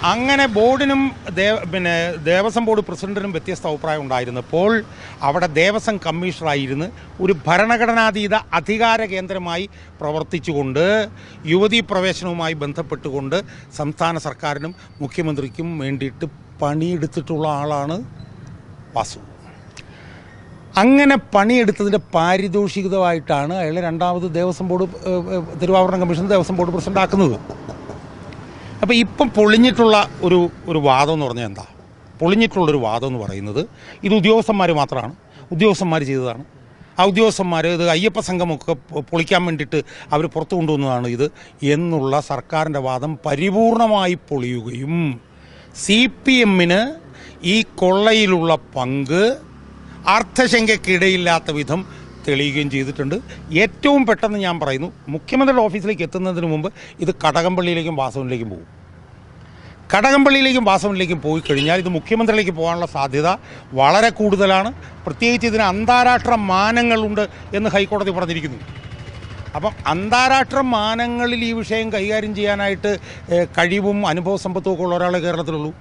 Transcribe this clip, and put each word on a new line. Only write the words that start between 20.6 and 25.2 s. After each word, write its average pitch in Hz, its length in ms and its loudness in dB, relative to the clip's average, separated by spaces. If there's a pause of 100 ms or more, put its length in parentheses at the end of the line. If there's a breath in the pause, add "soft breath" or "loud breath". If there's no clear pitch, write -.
അങ്ങനെ 277 340 6 (180)
പണിയെടുത്തതിൻ്റെ 208 680 2 (160)
പാരിതോഷികമായിട്ടാണ് 180 1500 0
അയാളെ 165 280 -2
രണ്ടാമത് 175 360 -2 (140)
ദേവസ്വം 180 300 -2
ബോർഡ്, 185 160 0 (240)
ഏഹ്, 180 120 0 (140)